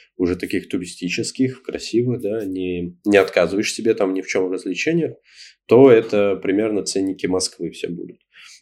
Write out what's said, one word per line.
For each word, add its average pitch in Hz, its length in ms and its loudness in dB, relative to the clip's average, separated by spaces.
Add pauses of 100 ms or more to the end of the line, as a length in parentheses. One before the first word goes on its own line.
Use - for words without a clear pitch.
(160)
уже 90 180 0
таких 90 340 -6
туристических, 98 920 -6
красивых, 117 580 -4
да, 104 240 -4
не, 90 600 -6
не 101 120 4
отказываешь 95 560 2
себе 110 220 0
там 98 180 0
ни 92 100 -4
в - 40 -16
чём 95 220 -2
в 90 40 -4
развлечениях, 127 600 -2 (540)
то 131 220 8
это 104 460 4
примерно 98 480 -2
ценники 95 460 -4
Москвы 90 420 -4
все - 180 -10
будут. 85 300 -12 (440)